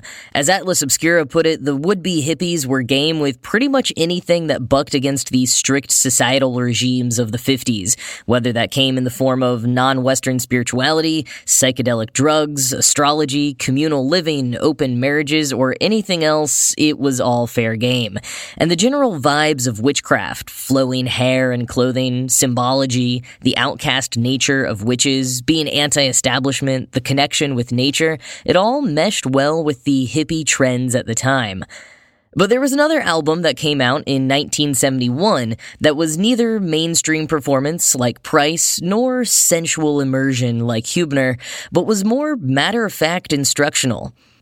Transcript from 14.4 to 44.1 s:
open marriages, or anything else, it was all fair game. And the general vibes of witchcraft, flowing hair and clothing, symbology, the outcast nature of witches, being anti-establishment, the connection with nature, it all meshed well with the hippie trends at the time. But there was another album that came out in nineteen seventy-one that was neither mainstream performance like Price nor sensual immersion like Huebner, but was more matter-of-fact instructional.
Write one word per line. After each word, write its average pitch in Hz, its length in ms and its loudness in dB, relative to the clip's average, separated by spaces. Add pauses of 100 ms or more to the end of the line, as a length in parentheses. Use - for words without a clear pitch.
open 131 420 0
marriages, 147 540 0
or 127 260 0
anything 190 440 0
else, 151 520 0
it 151 220 2
was 131 240 0
all 120 240 2
fair 113 300 -2
game. 117 420 -2 (400)
And 165 140 0
the 175 40 4
general 240 440 2
vibes 147 480 2
of 110 120 -4
witchcraft, 113 680 -2
flowing 127 560 0
hair 127 460 2
and 120 160 -2
clothing, 127 600 0
symbology, 127 960 0 (180)
the - 160 2
outcast 131 600 -2
nature 131 460 0
of 104 180 -4
witches, 127 600 0
being 156 260 0
anti-establishment, 135 1200 0
the 123 80 -2
connection 139 520 0
with 120 180 -2
nature, 143 460 0 (260)
it - 120 0
all 226 260 2
meshed 175 460 0
well 143 360 2
with 147 200 -2
the 135 240 0
hippie 156 400 -2
trends 127 480 0
at - 100 -2
the 113 80 -4
time. 113 500 -2 (720)
But 196 160 2
there 247 120 4
was 269 100 2
another 294 300 2
album 165 400 0
that 151 160 0
came 147 240 -2
out 131 240 2
in 135 200 0
nineteen 143 480 0
seventy-one 127 840 0 (240)
that 147 160 2
was 156 200 0
neither 220 440 2
mainstream 160 640 0
performance 147 680 0
like 123 300 -2
Price 156 580 0
nor 240 440 0
sensual 160 720 2
immersion 131 640 0
like 117 240 -2
Huebner, 139 500 0 (380)
but 170 120 2
was 196 200 0
more 285 320 0
matter-of-fact 170 960 0
instructional. 139 800 -2 (280)